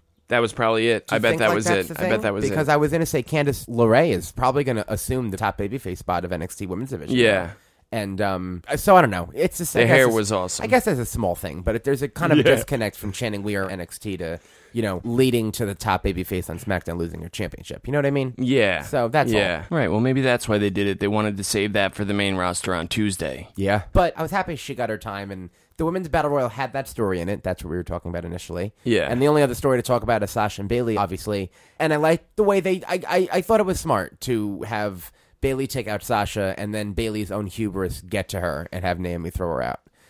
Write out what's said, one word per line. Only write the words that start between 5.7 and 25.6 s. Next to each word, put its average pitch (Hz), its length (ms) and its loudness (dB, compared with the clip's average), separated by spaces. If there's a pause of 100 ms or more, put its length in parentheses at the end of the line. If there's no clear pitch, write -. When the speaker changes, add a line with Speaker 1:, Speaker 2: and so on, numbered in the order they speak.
Speaker 2:
spot 87 260 -2
of 87 80 -6
N 85 80 -2
X 87 160 -8
T 101 100 -8
Women's 104 240 -6
Division. 104 260 -4
Speaker 1:
Yeah. 101 340 4 (420)
Speaker 2:
And, 98 280 -4
um, 92 420 -2 (120)
so 185 220 6
I 180 60 10
don't 120 80 4
know. 90 240 -4
It's 170 260 0
a, - 20 -6 (160)
I 117 40 6
Speaker 1:
The 117 40 6
Speaker 2:
guess 113 100 8
Speaker 1:
hair 131 100 8
Speaker 2:
it's, 113 80 4
Speaker 1:
was 107 180 0
awesome. 90 320 -2
Speaker 2:
I - 20 -2
guess 240 220 2
it's 151 100 0
a 117 80 -2
small 92 300 -2
thing, 82 260 -8
but 110 140 0
it, 113 80 -8
there's 135 180 0
a 143 60 -2
kind 160 240 -2
of 151 60 8
Speaker 1:
Yeah. 135 60 6
Speaker 2:
disconnect 113 520 2
from 104 160 -8
Channing 104 320 -4
Weir 98 240 -2
N 92 120 -8
X - 200 -12
T 98 160 -6
to, 85 240 -6 (320)
you 117 100 -2
know, 92 220 -2
leading 117 480 2
to 113 140 -4
the 101 100 -4
top 95 280 0
babyface 92 460 -2
on 85 80 -8
SmackDown 87 400 -4
losing 82 220 -6
her 82 80 -12
championship. - 580 -10
You 123 60 -4
know 147 60 0
what 143 80 2
I 139 40 2
mean? 135 280 -2
Speaker 1:
Yeah. 117 440 4
Speaker 2:
So 120 260 0
that's 139 220 2
all. 107 80 4
Speaker 1:
Yeah. 87 320 0
Right. 147 180 2
Well, 101 120 2
maybe 131 220 2
that's 123 260 0
why 104 100 2
they 104 120 2
did 101 180 0
it. 95 120 -2
They 107 60 0
wanted 107 300 0
to 98 80 -6
save 104 300 0
that 98 200 0
for 104 100 -4
the 101 100 -2
main 101 200 0
roster 90 400 -2
on 85 140 -2
Tuesday. 85 640 -2
Speaker 2:
Yeah. 98 280 0 (100)
But 180 260 4
I 160 40 -4
was 160 100 -6
happy 175 240 -2
she 131 180 -10
got 117 140 -4
her 110 100 -6
time, 101 320 -8
and 92 200 -10 (260)